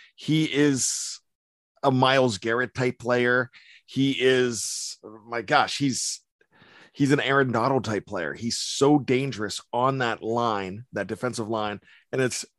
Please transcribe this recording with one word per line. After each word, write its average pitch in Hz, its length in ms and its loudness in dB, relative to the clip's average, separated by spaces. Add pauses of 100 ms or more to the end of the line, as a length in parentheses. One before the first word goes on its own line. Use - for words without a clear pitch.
(160)
He 156 280 0
is 143 760 0 (600)
a 143 80 4
Myles 131 460 4
Garrett 113 380 -2
type 127 240 -2
player. 123 520 0 (360)
He 135 340 0
is, 127 800 0 (280)
my 117 140 -6
gosh, 123 380 0
he's, - 420 -2 (720)
he's 139 200 0
an 143 80 4
Aaron 131 320 2
Donald 120 320 2
type 107 200 -2
player. 80 300 -6
He's 110 240 -6
so 147 400 4
dangerous 123 640 -2 (100)
on 131 260 0
that 117 240 -2
line, 110 720 -2
that 101 140 -4
defensive 110 420 -6
line, 107 320 -4 (320)
and 131 80 -2
it's 123 240 -2 (140)